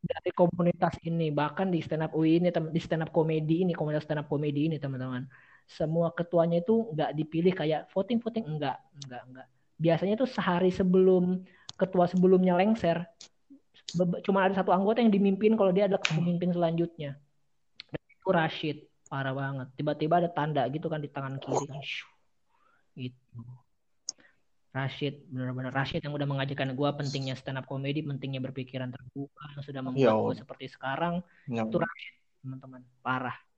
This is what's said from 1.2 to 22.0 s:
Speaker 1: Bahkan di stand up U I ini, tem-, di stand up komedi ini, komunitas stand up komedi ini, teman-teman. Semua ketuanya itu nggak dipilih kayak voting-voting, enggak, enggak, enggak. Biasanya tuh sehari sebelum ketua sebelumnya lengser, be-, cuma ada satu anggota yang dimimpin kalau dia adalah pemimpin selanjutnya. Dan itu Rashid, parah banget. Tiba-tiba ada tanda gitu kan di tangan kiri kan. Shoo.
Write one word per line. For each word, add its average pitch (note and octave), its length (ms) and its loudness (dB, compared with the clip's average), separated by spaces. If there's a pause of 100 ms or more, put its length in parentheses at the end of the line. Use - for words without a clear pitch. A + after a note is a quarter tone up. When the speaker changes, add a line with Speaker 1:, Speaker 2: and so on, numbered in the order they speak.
Speaker 1:
Bahkan D3 400 0
di D#3+ 80 0
stand D#3 240 -2
up D#3 80 -4
U D#3 80 2
I D#3+ 160 6
ini, F3 160 2
tem-, D#3+ 160 -2
di D#3 80 -2
stand E3 240 -2
up D#3+ 100 -6
komedi D#3+ 540 2
ini, F3 80 2
komunitas D3+ 320 -2
stand D3+ 160 -2
up C#3 80 -8
komedi D3 400 0
ini, D#3+ 80 -2
teman-teman. C3 480 -6 (400)
Semua E3 480 -2
ketuanya E3+ 480 2
itu A3 320 0
nggak D3 240 -2
dipilih D#3+ 340 2
kayak D#3 380 -2
voting-voting, A3 560 -2
enggak, D3 320 -4 (240)
enggak, B2 240 -10
enggak. B2+ 220 -20 (280)
Biasanya E3 400 2
tuh B3+ 140 0
sehari F#3 400 2
sebelum F#3 720 4 (320)
ketua F3+ 320 2
sebelumnya F#3 480 6
lengser, F3 480 2 (960)
be-, F3+ 240 2
cuma F#3+ 240 2
ada G3 80 4
satu F#3+ 160 0
anggota G3 320 4
yang A3+ 80 6
dimimpin G3+ 480 4
kalau F#3+ 160 4
dia G3+ 160 4
adalah G3 160 0
pemimpin F3 480 -2
selanjutnya. E3 640 -4 (720)
Dan - 160 -10
itu - 240 -12
Rashid, D#3+ 480 0 (320)
parah C3+ 240 -4
banget. C3+ 400 -6
Tiba-tiba D3+ 480 0
ada E3+ 80 0
tanda D3 400 0
gitu D#3 160 -6
kan D#3 160 -4
di D3 80 -10
tangan C3+ 320 -8
kiri C#3 240 -2
kan. C#3 160 -12
Shoo. - 320 -12 (800)